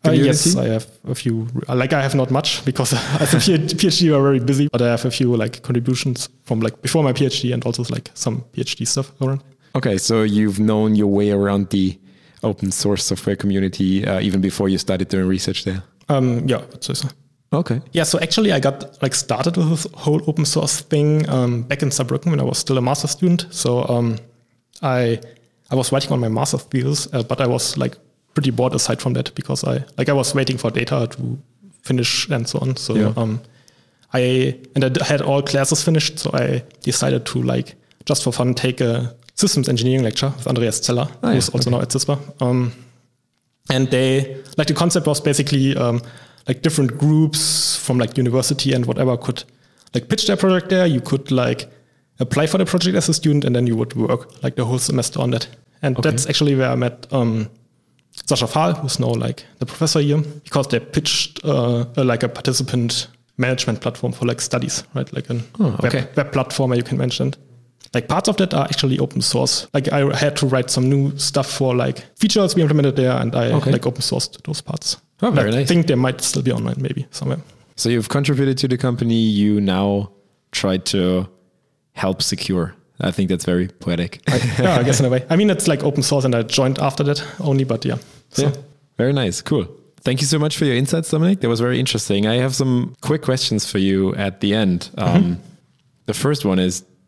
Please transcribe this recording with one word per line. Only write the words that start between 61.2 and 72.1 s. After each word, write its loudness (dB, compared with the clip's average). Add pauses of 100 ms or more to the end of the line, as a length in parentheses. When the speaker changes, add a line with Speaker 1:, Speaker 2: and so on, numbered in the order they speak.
Speaker 1:
uh, 0 (120)
uh, 2
like, 2
a 0
participant -2 (300)
management -2
platform -4
for, -4
like, -2
studies, -4 (100)
right? -6
Like, -8
a -4 (220)
Speaker 2:
Oh, 2 (120)
Speaker 1:
web, 0
Speaker 2:
okay. 0
Speaker 1:
web -2
platform -2
where 2
you 0
can -4
mention -2
it. -8 (560)
Like, -2
parts 0
of 2
that 0
are 0
actually 0
open -2
source. 0
Like, 0
I 2
had 0
to 0
write 0
some 2
new 2
stuff -2
for, 0
like, -2 (120)